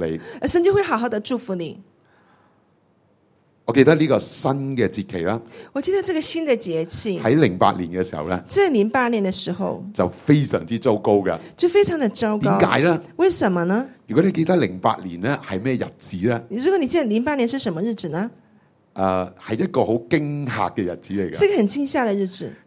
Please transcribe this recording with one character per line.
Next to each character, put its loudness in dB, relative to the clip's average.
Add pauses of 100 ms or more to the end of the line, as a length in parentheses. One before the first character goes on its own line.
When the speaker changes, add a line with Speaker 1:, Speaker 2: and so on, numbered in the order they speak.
Speaker 1:
你。 -4 (280)
Speaker 2:
神 2
就 4
會 4
好 -2
好 -2
地 -4
祝 -4
福 -6
你。 -8 (1800)
Speaker 1:
我 -2
記 8
得 8
呢 2
個 4
新 -4 (240)
嘅 2
節 -8
期 -8
啦。 -2 (320)
Speaker 2:
我 -6
記 -4
得 0
這 -4
個 -2
新 -4
的 2
節 -4
氣。 -4
Speaker 1:
喺 4
零 4
八 4
年 -4
嘅 -2
時 -6
候 -6
呢， -4
Speaker 2:
在 2
零 2
八 0
年 0
的 0
時 -4
候。 -4 (120)
Speaker 1:
就 0
非 2
常 -2
之 -4
糟 2
糕 2
嘅。 0 (180)
Speaker 2:
就 2
非 4
常 -2
的 2
糟 -2
糕。 2
Speaker 1:
點 6
解 2
呢？ 2 (160)
Speaker 2:
為 4
什 0
麼 2
呢？ 0 (220)
Speaker 1:
如 -2
果 6
你 4
記 0
得 2
零 0
八 0
年 -8
呢， -2
係 -4
咩 -2
日 -4 (120)
子 -10 (100)
呢？ 0
Speaker 2:
如 -4
果 2
你 0
記 -2
得 2
零 0
八 -2
年 2
是 -4
什 -4
麼 -4
日 -2
子 -8
呢？ -4 (640)
Speaker 1:
呃， 0 (100)
係 -2
一 0
個 2
好 0
驚 -2
嚇 -2
嘅 -4
日 -4
子 -12
嚟 -2
嘅。 -6
Speaker 2:
是 2
一 6
個 2
很 4
驚 -4
嚇 0
的 0
日 0
子。 -8 (160)